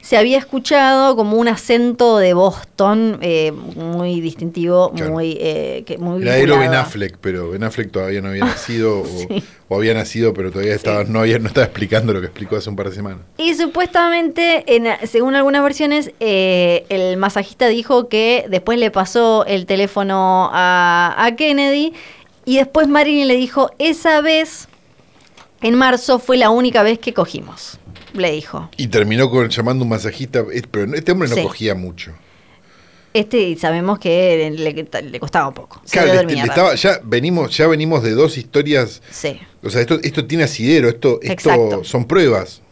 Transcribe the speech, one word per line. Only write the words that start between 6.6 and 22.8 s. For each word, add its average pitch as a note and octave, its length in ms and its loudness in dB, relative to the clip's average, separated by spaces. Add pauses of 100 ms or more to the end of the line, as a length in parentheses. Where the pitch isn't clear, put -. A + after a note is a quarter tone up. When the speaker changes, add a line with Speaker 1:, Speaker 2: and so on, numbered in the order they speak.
Speaker 1:
vinculado C3 160 2
a C3 100 0
Speaker 2:
Affleck, G2 320 -8
pero F2+ 300 -6
Ben G2 140 -6
Affleck A2 280 -6
todavía G2 300 -4
no G2 80 -8
había G2 160 -2
Speaker 1:
<laughs> - 0 -
Speaker 2:
nacido A2 560 -2
o, E2 60 -6
Speaker 1:
Sí. F2+ 360 -6 (240)
Speaker 2:
o F#2+ 100 -4
había A2+ 180 2
nacido, A2 400 0
pero F#2 160 -6
todavía G2 220 -2
Speaker 1:
Sí. F#2 40 -2
Speaker 2:
estaba, G#2 280 -2
no A2 160 0
había, A2+ 180 2
no A2+ 80 -4
estaba B2+ 180 2
explicando A2 480 -2
lo F#2+ 60 -2
que F2+ 80 -8
explicó G#2 280 -8
hace G#2 140 -6
un G2+ 60 -8
par G2 140 -6
de F#2 60 -12
semanas. G2 260 -10 (180)
Speaker 1:
Y E4 160 0
supuestamente, E4+ 1080 0 (120)
en, A#3 100 2 (220)
según B3+ 260 0
algunas C#4 300 4
versiones, C#4+ 560 0
eh, F#3 680 2
el F#3 280 0
masajista G3 500 -2
dijo A#3+ 420 0
que A3 380 0
después G3 300 -2
le A3 140 0
pasó A3 560 2
el F#3+ 180 -2
teléfono F#3+ 880 0
a, F3 640 2
a A#3 180 0
Kennedy C#4+ 580 0 (520)
y C4 120 2
después C4+ 300 2